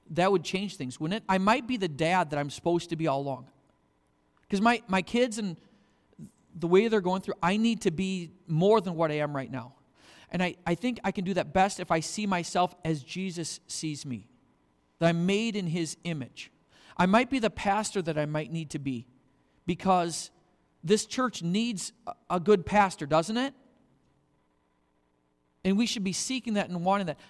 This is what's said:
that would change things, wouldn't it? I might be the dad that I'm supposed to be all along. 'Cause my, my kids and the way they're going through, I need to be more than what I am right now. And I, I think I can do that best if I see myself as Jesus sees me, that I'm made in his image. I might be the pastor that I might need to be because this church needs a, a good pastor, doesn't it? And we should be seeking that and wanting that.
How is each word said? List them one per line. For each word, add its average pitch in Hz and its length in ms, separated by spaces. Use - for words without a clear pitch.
that 175 220
would 185 100
change 190 340
things, 127 220
wouldn't 185 240
it? - 60
I 190 100
might 220 280
be 247 100
the 190 120
dad 160 420
that 147 80
I'm 143 120
supposed 170 400
to 160 60
be 160 120
all 139 120
along. 139 260
'Cause 196 120
my, 233 280
my 185 140
kids 240 360
and 190 180
the 165 140
way 190 200
they're 214 120
going 185 220
through, - 200
I 185 140
need 226 260
to 196 80
be 180 400
more 190 340
than 175 140
what 160 160
I 151 40
am 147 200
right 131 160
now. 123 240
And 175 120
I, 180 140
I 170 80
think 240 280
I 196 80
can 185 140
do 190 100
that 151 180
best 190 280
if 180 100
I 165 100
see 208 260
myself 190 480
as 160 180
Jesus 175 640
sees 151 380
me, 117 240
that 165 100
I'm 170 160
made 208 320
in 190 100
his 165 380
image. 151 460
I 180 100
might 240 240
be 269 80
the 220 120
pastor 202 520
that 156 160
I 147 80
might 151 260
need 165 180
to 151 80
be 131 280
because 175 640
this 214 220
church 247 360
needs 196 500
a, - 80
a 180 100
good 180 260
pastor, 190 400
doesn't 160 300
it? 269 180
And 196 140
we 233 80
should 202 180
be 190 80
seeking 240 420
that 202 140
and 175 160
wanting 196 220
that. 151 120